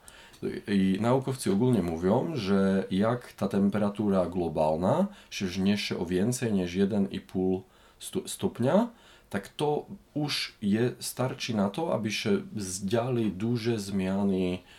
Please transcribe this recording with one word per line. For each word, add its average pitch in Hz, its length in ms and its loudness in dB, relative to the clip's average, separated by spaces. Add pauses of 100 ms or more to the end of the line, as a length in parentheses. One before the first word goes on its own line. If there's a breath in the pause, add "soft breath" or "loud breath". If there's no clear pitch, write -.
(680 loud breath)
I 95 340 4
naukowcy 127 500 0
ogólnie 113 300 4
mówią, 92 520 2
że 95 580 2
jak 110 420 0
ta 101 140 -4
temperatura 101 800 2
globalna 85 800 0 (220 loud breath)
się - 160 -6
wzniesie 95 520 0
o 92 80 -2
więcej 107 480 0
niż 90 200 0
jeden 98 380 2
i 95 80 -4
pół 92 440 -2 (360 soft breath)
stu-, - 280 -8
stopnia, 190 600 2 (420 loud breath)
tak - 180 -6
to 147 380 -2 (300)
już - 460 -4
je-, 110 380 2
starczy - 560 -4
na 101 140 2
to, 165 240 -4
aby 107 180 -2
się 104 300 0 (140)
zdziały 110 720 -2
duże 110 540 0
zmiany 95 760 0 (220 loud breath)